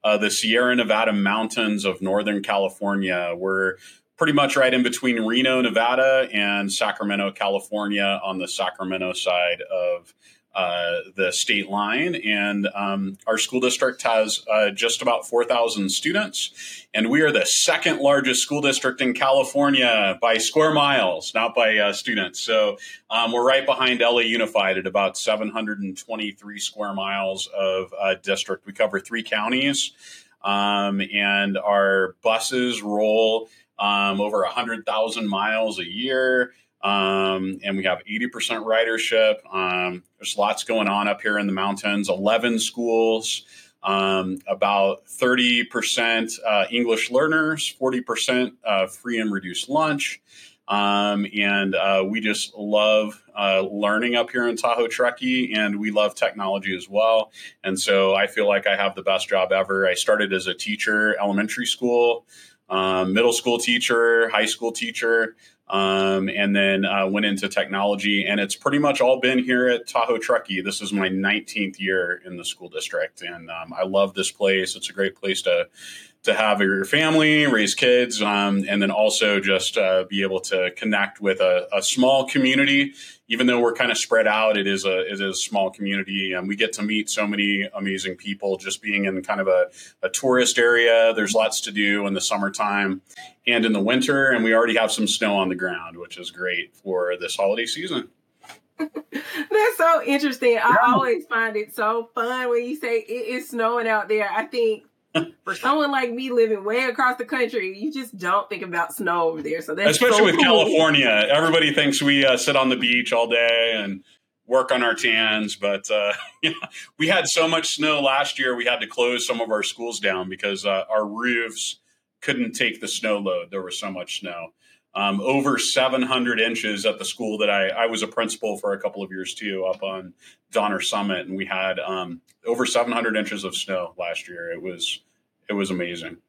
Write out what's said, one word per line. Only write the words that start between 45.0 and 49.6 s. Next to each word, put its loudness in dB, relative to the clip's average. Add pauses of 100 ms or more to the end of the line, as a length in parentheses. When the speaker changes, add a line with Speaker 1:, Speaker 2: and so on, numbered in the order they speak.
Speaker 1:
thirty 2
percent, -2 (120)
uh, 2
English 0
learners, 0
forty -2
percent, -2 (100)
uh, 0
free -6
and 0
reduced -6